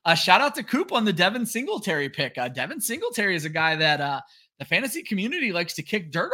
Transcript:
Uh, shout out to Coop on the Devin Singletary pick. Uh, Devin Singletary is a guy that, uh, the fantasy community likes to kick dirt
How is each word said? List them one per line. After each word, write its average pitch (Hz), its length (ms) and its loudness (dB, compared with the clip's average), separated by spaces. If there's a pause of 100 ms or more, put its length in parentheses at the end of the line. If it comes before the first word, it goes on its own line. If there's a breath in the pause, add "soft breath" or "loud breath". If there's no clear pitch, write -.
Uh, 170 100 6
shout 185 280 6
out 277 140 2
to 269 80 -6
Coop 285 280 0
on 233 140 2
the 202 80 4
Devin 202 320 2
Singletary 214 640 -2
pick. 139 280 -4
Uh, 123 120 -2
Devin 147 320 -6
Singletary 226 560 -2
is 151 80 -6
a 160 40 -6
guy 160 280 0
that, 151 240 2
uh, 139 180 -2 (380 soft breath)
the 139 60 -12
fantasy 247 400 -2
community 233 480 -2
likes 170 220 -2
to 151 100 -6
kick 170 300 -4
dirt 175 200 -2